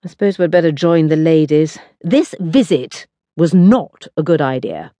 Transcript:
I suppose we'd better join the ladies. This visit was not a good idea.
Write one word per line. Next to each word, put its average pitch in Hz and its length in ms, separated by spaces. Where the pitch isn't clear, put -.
I 180 60
suppose 196 320
we'd 175 100
better 165 220
join 160 380
the 160 80
ladies. 156 600
This 247 400
visit 165 680
was 160 180
not 190 640
a 160 80
good 160 180
idea. 123 580